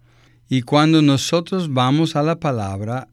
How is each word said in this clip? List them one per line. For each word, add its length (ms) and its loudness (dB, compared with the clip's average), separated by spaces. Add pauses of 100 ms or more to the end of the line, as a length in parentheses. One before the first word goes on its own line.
(480)
Y 140 0
cuando 400 4
nosotros 720 0
vamos 440 0
a 60 0
la 180 -2
palabra 720 -6